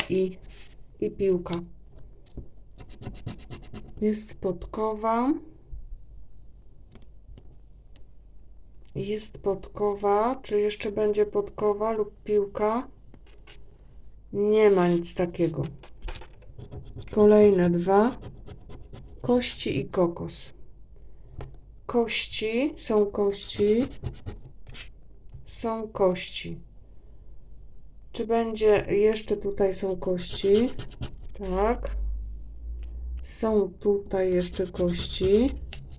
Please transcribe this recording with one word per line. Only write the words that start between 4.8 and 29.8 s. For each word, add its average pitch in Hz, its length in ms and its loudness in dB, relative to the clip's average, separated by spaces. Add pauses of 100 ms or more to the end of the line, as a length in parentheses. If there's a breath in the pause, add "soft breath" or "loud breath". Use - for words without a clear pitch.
Jest 202 440 -4
podkowa. 202 1040 0
Czy 208 180 0
jeszcze 208 320 0
będzie 208 340 4
podkowa 208 640 0
lub 214 320 -2
piłka? 208 640 2 (1400)
Nie 208 380 8
ma 180 180 8
nic 175 260 2
takiego. 175 480 0 (1500)
Kolejne 208 600 10
dwa. 196 480 4 (1040)
Kości - 560 2
i - 100 -2
kokos. - 640 -2 (1300)
Kości, 233 920 0
są 208 300 4
kości. 208 800 2 (1600)
Są 226 440 -4
kości. 180 720 0 (1500)
Czy 233 140 -4
będzie, 220 600 4
jeszcze 214 480 4
tutaj 202 380 2
są 190 220 -2